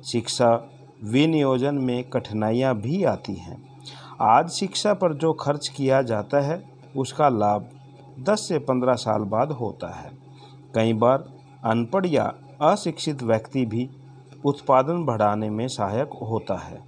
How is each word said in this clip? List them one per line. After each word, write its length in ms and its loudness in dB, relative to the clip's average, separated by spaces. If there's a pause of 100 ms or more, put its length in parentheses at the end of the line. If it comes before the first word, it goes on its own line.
शिक्षा 640 2 (340)
विनियोजन 720 2
में 340 -2
कठिनाइयाँ 640 0
भी 280 -2
आती 300 -2
हैं। 360 -14 (520)
आज 280 4
शिक्षा 440 -2
पर 200 0
जो 200 0
खर्च 340 -2
किया 340 2
जाता 380 0
है 240 -2 (340)
उसका 320 2
लाभ 400 0 (500)
दस 280 -2
से 120 0
पन्द्रह 340 0
साल 280 0
बाद 300 -2
होता 420 -8
है। 180 -16 (640)
कई 180 2
बार 360 2 (360)
अनपढ़ 400 0
या 280 0 (280)
अशिक्षित 640 0
व्यक्ति 420 0
भी 240 -4 (560)
उत्पादन 600 2
बढ़ाने 440 2
में 180 -4
सहायक 420 -2 (120)
होता 340 -4
है। 320 -12